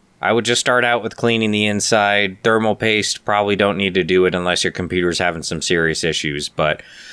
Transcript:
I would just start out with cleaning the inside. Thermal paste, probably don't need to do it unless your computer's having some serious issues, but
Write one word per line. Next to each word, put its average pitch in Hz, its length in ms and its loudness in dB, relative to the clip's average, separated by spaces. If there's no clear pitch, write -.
I 98 100 2
would 113 140 0
just 117 140 0
start 123 240 2
out 120 180 0
with 113 140 -8
cleaning 113 340 0
the 104 160 0
inside. 104 760 0
Thermal 110 340 2
paste, 107 500 -2
probably 104 300 2
don't 101 200 2
need 95 180 -2
to 92 100 2
do 92 200 4
it 90 100 2
unless 90 300 0
your 85 80 -4
computer's 87 460 -2
having 85 240 -2
some 80 180 -8
serious 82 420 0
issues, 76 460 -4
but 78 340 -2